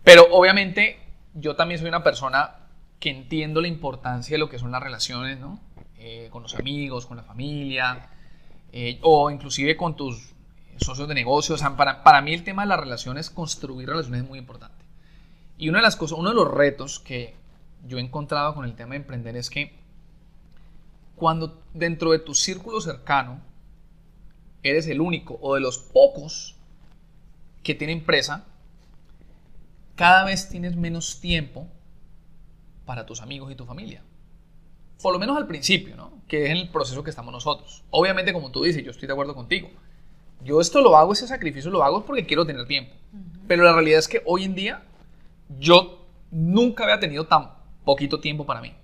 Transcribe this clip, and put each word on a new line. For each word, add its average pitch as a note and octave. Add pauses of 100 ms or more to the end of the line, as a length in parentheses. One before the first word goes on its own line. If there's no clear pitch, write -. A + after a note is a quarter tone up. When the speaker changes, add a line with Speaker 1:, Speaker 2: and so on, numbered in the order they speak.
Speaker 1:
Pero E3+
obviamente F#3+ (360)
yo D3
también E3+
soy E3
una E3
persona C3+ (460)
que D#3
entiendo D3+
la E3+
importancia C3
de -
lo D3+
que C3
son A#2+
las B2+
relaciones, B2+
¿no? D#3 (380)
Eh, A#2
con A#2
los -
amigos, C3+
con A#2+
la A2
familia, C3 (600)
eh, A#2+
o D3+
inclusive C#3+
con D#3+
tus C3 (460)
socios C3+
de D3
negocio. C#3+
O -
sea, C#3
para, C#3
para C#3+
mí D3+
el E3+
tema G3
de G3+
las F3
relaciones, B2+
construir C3+
relaciones B2+
es C3+
muy C3+
importante. A2+ (720)
Y D3+
una F3+
de A#3
las G#3+
cosas, D#3+
uno F3
de A#3
los E3
retos C#3
que B2 (500)
yo B2
he B2
encontrado D3
con C#3+
el A#2
tema A#2+
de C#3
emprender A#2+
es A#2+
que D3 (1400)
cuando D#3+ (120)
dentro E3
de D#3+
tu D#3
círculo F#3+
cercano C3+ (1200)
eres D3+
el D3
único E3
o C#3
de C3+
los B2+
pocos C#3 (1080)
que D3+
tiene D3+
empresa, D#3 (1500)
cada F#3
vez G3
tienes F3
menos E3
tiempo D#3+ (1160)
para A#2+
tus A#2+
amigos C3+
y B2+
tu B2
familia. E3 (1000)
Por F#3
lo F3
menos C4+
al D4
principio, E3+
¿no? - (160)
Que D3
es D3
en E3+
el F3+
proceso C#3
que D#3
estamos B2
nosotros. C#3
Obviamente, F#3
como C#3
tú C3
dices, D#3
yo A#2+
estoy C3+
de C#3
acuerdo C#3+
contigo. D#3+ (720)
Yo C#3+
esto C#4
lo F#3
hago, F3
ese A#3
sacrificio E3
lo F3+
hago E3
es G#3
porque B3+
quiero D#3
tener C3
tiempo. C3+ (200)
Speaker 2:
Ujú. -
Speaker 1:
Pero F3
la E3+
realidad D#3
es D#3
que -
hoy F#3
en F#3+
día G3 (760)
yo F3 (260)
nunca G3
había G#3
tenido D#3
tan D#3 (340)
poquito C#3+
tiempo D3+
para C3
mí. C#3 (100)